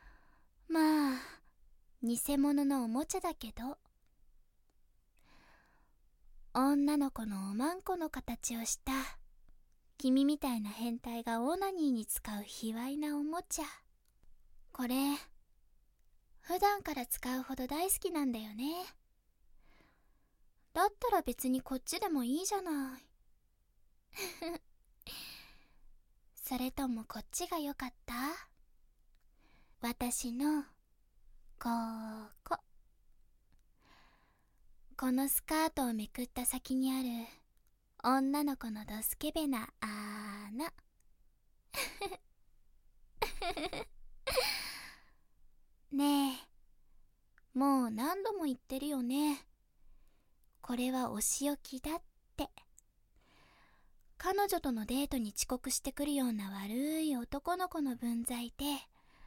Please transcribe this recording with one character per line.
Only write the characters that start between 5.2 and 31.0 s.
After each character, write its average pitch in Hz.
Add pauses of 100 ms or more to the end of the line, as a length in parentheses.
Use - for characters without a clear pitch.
女 285
の 277
子 233
の 196
お 202
ま 277
ん 370
こ 370
の 311
形 240
を 226
し -
た、 - (1080)
君 269
み 294
た 269
い 226
な 208
変 233
態 233
が 226
オ 302
ナ 392
ニ 320
ー -
に 220
使 -
う 208
卑 220
猥 269
な 294
お 294
も 320
ち -
ゃ。 - (1080)
こ 254
れ、 277 (1200)
普 349
段 403
か 311
ら 262
使 -
う 254
ほ 269
ど 254
大 320
好 -
き 370
な 294
ん 254
だ 226
よ 214
ね。 302 (1900)
だ 349
っ 415 (100)
た 494
ら 349
別 254
に 254
こ -
っ 262
ち -
で 403
も 285
い 262
い 381
じ 403
ゃ 392
な 277
い。 - (1080)
<laughs> 339 (1700)
そ -
れ 254
と 277
も 226
こ -
っ -
ち 349
が 359
良 285
か 262
っ 247 (120)
た？ 240 (1700)
私 240
の、 285 (920)